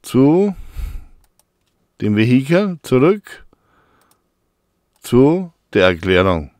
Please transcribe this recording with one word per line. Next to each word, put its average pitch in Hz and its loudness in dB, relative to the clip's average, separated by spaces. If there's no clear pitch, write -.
zu 165 0
dem 104 -2
Vehikel, 139 0
zurück 165 -2
zu 156 0
der 92 2
Erklärung. 90 -2